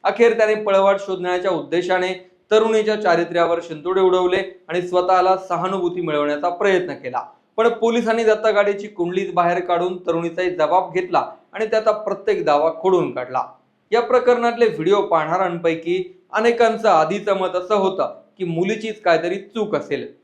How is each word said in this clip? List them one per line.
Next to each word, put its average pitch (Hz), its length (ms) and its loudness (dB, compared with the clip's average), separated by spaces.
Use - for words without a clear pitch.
अखेर 220 340 4
त्याने 214 180 4
पळवाट 196 440 2
शोधण्याच्या 180 500 -4
उद्देशाने 180 640 -2
तरुणीच्या 214 460 2
चारित्र्यावर 170 680 0
शिंतोडे 170 380 -4
उडवले 185 420 4
आणि 175 140 -2
स्वतःला 185 560 2
सहानुभूती 180 640 -4
मिळवण्याचा 147 500 -2
प्रयत्न 180 440 0
केला. 123 280 -8
पण 226 120 4
पोलिसांनी 226 540 0
दत्ता 214 260 2
गाडेची 202 380 0
कुंडलीच 180 460 -4
बाहेर 175 260 2
काढून 180 360 -2
तरुणीचाही 170 440 -2
जबाब 165 420 0
घेतला 170 320 0
आणि 214 140 -4
त्याचा 214 260 0
प्रत्येक 202 520 -4
दावा 151 260 2
खोडून 175 320 2
काढला. 127 320 -6
या 233 80 2
प्रकरणातले 233 640 2
व्हिडिओ 175 360 2
पाहणाऱ्यांपैकी 170 1000 -2
अनेकांचं 226 560 2
आधीचं 190 480 2
मत 180 200 -2
असं 180 180 -2
होतं 190 400 0
की 185 60 -6
मुलीचीच 208 560 -4
काहीतरी 175 360 2
चूक 202 400 -6
असेल 135 300 -6